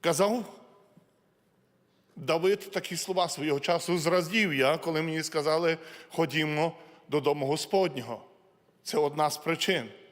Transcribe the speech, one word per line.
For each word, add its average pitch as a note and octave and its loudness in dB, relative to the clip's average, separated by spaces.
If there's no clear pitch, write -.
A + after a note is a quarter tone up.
Казав G3 2
Давид E3 0
такі F3 -6
слова F3+ -2
свого C#3+ -2
часу: F3 0
«Зрадів F3 2
я, C3+ 4
коли D#3+ -2
мені D#3+ -2
сказали: D#3+ 0
ходімо D3+ 0
до D3 2
дому C#3+ 0
Господнього». C#3+ -2
Це - -2
одна D3+ 2
з - -4
причин. D#3+ -2